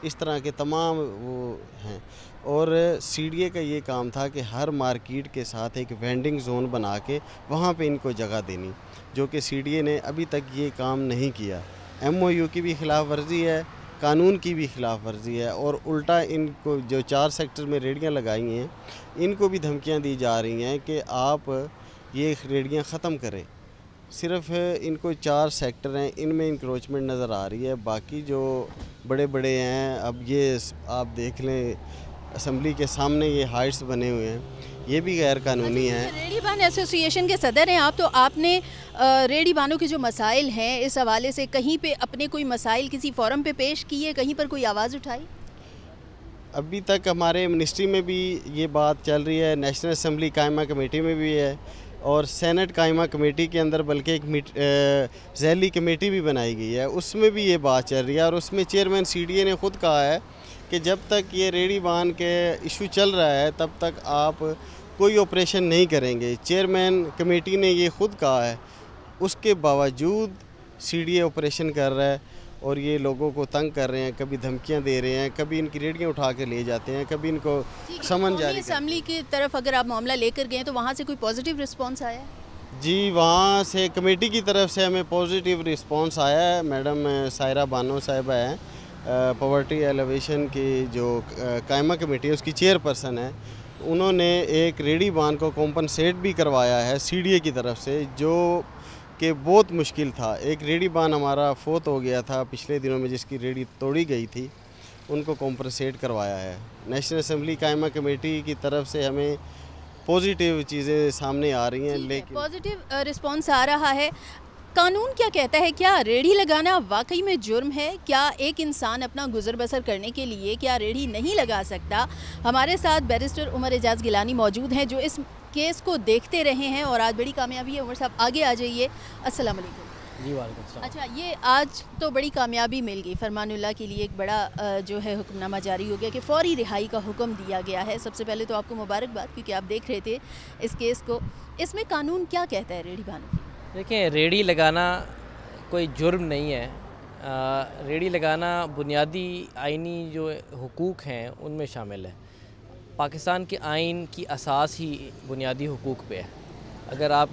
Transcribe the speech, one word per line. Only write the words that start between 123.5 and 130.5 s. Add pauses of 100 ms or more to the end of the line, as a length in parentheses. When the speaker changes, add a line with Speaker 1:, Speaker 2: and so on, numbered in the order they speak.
Speaker 2:
एजाज
गिलानी
मौजूद
हैं,
जो
इस (340)
केस
को
देखते
रहे
हैं
और
आज
बड़ी
कामयाबी
है।
उमर
साहब,
आगे
आ
जाइए। (360)
अस्सलाम
वालेकुम।
Speaker 3:
जी,
वालेकुम